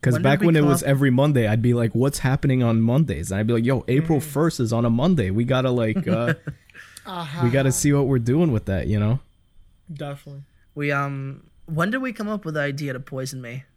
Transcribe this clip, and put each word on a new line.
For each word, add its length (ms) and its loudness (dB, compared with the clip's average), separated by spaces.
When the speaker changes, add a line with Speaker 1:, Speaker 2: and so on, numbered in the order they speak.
Speaker 1:
'Cause 120 2
Speaker 2:
when 80 0
did 20 -4
Speaker 1:
back 180 4
Speaker 2:
we 60 4
Speaker 1:
when 80 4
it 60 4
Speaker 2:
come 80 4
Speaker 1:
was 140 2
Speaker 2:
up 60 0
Speaker 1:
every 220 4
Monday, 360 2
I'd 140 2
be 140 4
like, 180 0
"What's 260 0
happening 440 2
on 180 2
Mondays?" 500 0
And 80 -2
I'd 80 0
be 60 2
like, 100 2
"Yo, 240 0
April 320 2
Speaker 3:
Mm-hmm. 100 -8
Speaker 1:
first 300 -2
is 140 0
on 100 0
a 60 2
Monday. 400 2
We 160 0
gotta, 240 0
like, 380 0
uh, 260 0
Speaker 3:
<laughs> 360 -20
Uh-huh. 400 -8
Speaker 1:
we 60 2
gotta 200 2
see 220 2
what 140 2
we're 120 2
doing 320 2
with 140 -2
that," 220 -2
you 120 0
know? 200 0
Speaker 3:
Definitely. 500 -14
Speaker 2:
We, 160 -4
um, 520 -6
when 260 -2
did 100 -2
we 120 -6
come 140 -8
up 180 -6
with 100 -6
the 60 -2
idea 320 -4
to 60 -10
poison 420 -10
me? 220 -12